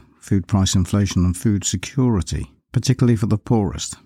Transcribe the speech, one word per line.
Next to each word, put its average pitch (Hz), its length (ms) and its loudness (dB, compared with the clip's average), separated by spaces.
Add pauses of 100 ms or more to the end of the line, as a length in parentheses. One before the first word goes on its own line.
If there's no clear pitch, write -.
(200)
food - 280 -2
price 95 280 2
inflation 95 500 0
and 90 100 0
food 101 280 -2
security, 104 880 -2 (200)
particularly 123 440 2
for 107 100 -2
the 104 120 0
poorest. 98 580 -2 (100)